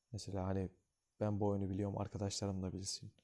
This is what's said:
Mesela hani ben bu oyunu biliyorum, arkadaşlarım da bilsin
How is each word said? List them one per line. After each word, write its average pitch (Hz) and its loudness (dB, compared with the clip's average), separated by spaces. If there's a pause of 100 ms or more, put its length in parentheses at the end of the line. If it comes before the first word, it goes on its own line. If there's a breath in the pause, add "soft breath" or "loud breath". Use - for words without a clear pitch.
(120)
Mesela 95 -2
hani 95 0 (500)
ben 104 4
bu 104 4
oyunu 98 2
biliyorum, 101 0
arkadaşlarım 98 -2
da 92 0
bilsin 98 -6 (140)